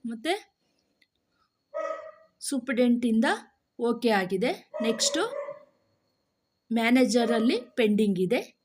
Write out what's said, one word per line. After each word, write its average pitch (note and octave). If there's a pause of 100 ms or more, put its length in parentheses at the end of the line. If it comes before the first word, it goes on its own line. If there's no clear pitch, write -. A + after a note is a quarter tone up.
ಮತ್ತು A#3 (2000)
ಸೂಪರ್ಡೆಂಟಿಂದ A#3+ (520)
ಓಕೆ A#3
ಆಗಿದೆ. G3 (300)
ನೆಕ್ಸ್ಟು C4 (1500)
ಮ್ಯಾನೇಜರಲ್ಲಿ A#3 (180)
ಪೆಂಡಿಂಗ್ G#3
ಇದೆ. G3 (260)